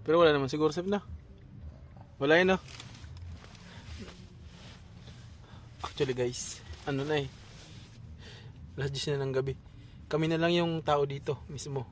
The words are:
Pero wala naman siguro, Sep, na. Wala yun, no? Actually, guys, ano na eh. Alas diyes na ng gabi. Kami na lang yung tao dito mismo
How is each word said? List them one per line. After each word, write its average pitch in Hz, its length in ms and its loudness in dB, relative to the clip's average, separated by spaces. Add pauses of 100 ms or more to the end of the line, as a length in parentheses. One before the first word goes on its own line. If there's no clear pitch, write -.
Pero 160 200 6
wala 165 100 12
naman 143 160 6
siguro, 151 220 4
Sep, 170 160 0
na. 196 160 2 (1160)
Wala 147 200 8
yun, 185 160 8
no? 185 80 4 (3250)
Actually, - 340 0
guys, 123 420 -2 (280)
ano 139 200 0
na 151 160 4
eh. 135 80 -2 (1500)
Alas 139 140 -2
diyes 139 220 -2
na 139 100 2
ng 135 140 0
gabi. 131 180 2 (560)
Kami 156 180 2
na 165 100 4
lang 165 140 4
yung 170 300 4
tao 147 240 4
dito 139 420 -4
mismo 139 460 -6